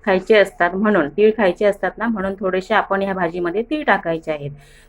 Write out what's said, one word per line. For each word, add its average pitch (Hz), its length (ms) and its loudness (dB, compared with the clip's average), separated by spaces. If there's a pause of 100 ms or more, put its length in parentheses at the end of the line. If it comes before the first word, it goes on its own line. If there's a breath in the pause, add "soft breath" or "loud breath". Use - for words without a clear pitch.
खायचे 190 300 2
असतात 190 400 2
म्हणून, 196 340 0
तीळ 214 280 4
खायचे 202 280 0
असतात 196 320 0
ना, 214 100 -4
म्हणून 196 320 -4
थोडेसे 190 340 -2
आपण 196 280 0
ह्या 196 120 -4
भाजीमध्ये 175 480 -2
तीळ 302 220 -6
टाकायचे 170 480 -2
आहेत. 143 200 -8 (380 soft breath)